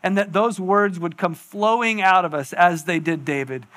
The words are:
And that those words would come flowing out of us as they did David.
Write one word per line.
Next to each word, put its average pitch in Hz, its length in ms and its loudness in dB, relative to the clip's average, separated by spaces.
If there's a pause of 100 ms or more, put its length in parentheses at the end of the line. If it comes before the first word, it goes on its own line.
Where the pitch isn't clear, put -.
And 190 140 0
that 202 160 -2
those 208 260 0
words 196 400 0
would 170 180 -6
come 175 160 -2
flowing 214 680 -2
out 185 240 4
of 156 80 -4
us 143 200 -6
as 175 300 2
they 165 160 -2
did 160 260 -4
David. 131 400 -6 (120)